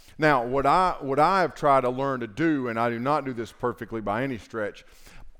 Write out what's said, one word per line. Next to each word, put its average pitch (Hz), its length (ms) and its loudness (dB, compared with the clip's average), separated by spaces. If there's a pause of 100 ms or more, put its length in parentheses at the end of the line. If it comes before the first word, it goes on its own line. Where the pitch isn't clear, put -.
(180)
Now, 143 260 4
what 131 220 0
I, 170 340 4
what 135 180 -2
I 180 220 4
have 151 160 0
tried 139 240 4
to 123 100 0
learn 131 300 -4
to 117 80 -6
do, 135 400 0
and 113 100 -4
I 117 120 2
do 117 100 -4
not 139 240 0
do 131 80 -6
this 113 180 -8
perfectly 113 500 -6
by 104 220 -2
any 135 160 -4
stretch, 101 460 -8 (540)